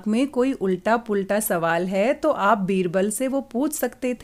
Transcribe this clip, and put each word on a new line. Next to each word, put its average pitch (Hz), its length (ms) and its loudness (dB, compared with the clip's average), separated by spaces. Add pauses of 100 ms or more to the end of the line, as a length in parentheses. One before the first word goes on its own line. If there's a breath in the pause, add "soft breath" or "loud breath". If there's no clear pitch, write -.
में 233 200 2
कोई 262 260 0
उल्टा 190 440 0
पुल्टा 202 420 -2
सवाल 170 460 0
है 196 280 2
तो 294 160 -2
आप 208 280 2
बीरबल 190 520 0
से 262 180 -2
वो 269 140 -2
पूछ 285 320 -4
सकते 247 500 -4